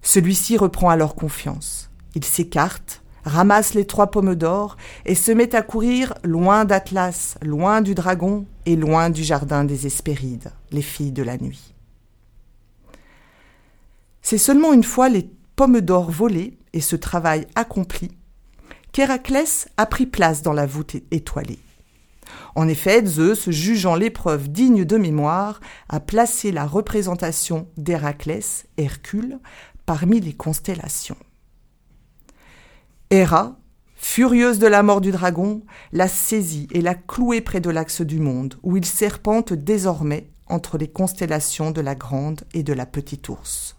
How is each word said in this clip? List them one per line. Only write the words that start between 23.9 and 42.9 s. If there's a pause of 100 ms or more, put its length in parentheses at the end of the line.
l'épreuve
digne
de
mémoire, (300)
a
placé
la
représentation
d'Héraclès, (120)
Hercule, (460)
parmi
les
constellations. (1900)
Héra, (380)
furieuse
de
la
mort
du
dragon, (300)
l'a
saisie
et
l'a
clouée
près
de
l'axe
du
monde,
où
il
serpente
désormais (160)
entre
les
constellations
de
la
Grande (100)
et
de
la
Petite